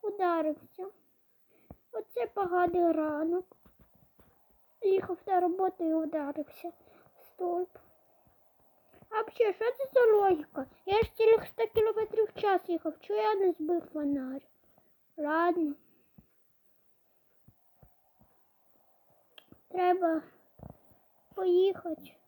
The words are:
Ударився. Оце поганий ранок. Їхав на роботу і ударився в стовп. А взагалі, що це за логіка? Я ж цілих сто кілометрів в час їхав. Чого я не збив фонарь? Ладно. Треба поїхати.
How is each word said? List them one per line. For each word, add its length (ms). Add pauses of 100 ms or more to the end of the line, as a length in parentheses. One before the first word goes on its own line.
Ударився. 840 (1040)
Оце 360
поганий 640
ранок. 680 (1200)
Їхав 440
на 140
роботу 440
і 100
ударився 800 (440)
в 100
стовп. 520 (1300)
А 120
взагалі, 320
що 180
це 220
за 120
логіка? 600 (200)
Я 160
ж 140
цілих 300
сто 220
кілометрів 580
в 160
час 280
їхав. 300
Чого 200
я 160
не 160
збив 320 (100)
фонарь? 540 (720)
Ладно. 580 (4000)
Треба 540 (1120)
поїхати. 800 (120)